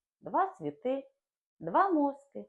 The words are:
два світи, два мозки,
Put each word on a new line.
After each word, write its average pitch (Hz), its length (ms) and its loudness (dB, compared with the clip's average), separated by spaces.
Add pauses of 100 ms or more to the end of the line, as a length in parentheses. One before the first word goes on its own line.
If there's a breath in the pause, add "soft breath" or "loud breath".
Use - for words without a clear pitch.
(220)
два 302 260 0
світи, 254 640 -6 (480)
два 277 300 2
мозки, 277 600 -2